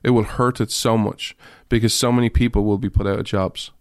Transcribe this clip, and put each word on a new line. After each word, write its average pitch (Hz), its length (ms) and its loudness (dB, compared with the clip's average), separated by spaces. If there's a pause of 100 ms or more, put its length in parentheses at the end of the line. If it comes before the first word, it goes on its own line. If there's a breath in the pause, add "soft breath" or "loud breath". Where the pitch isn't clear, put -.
It 127 80 0
will 127 140 4
hurt 123 360 -2
it 107 100 -2
so 113 260 0
much - 400 -4 (320 loud breath)
because 113 240 2
so 123 200 0
many 120 180 2
people 113 340 2
will 104 140 2
be 98 100 -4
put 98 180 0
out 98 120 0
of - 60 -6
jobs. - 560 -4